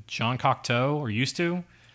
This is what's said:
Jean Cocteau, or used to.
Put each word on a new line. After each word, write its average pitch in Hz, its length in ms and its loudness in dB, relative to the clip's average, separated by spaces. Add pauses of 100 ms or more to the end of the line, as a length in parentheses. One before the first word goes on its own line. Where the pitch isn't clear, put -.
Jean 120 320 -2
Cocteau, 131 580 2
or 143 140 -4
used 120 280 0
to. 175 260 0 (300)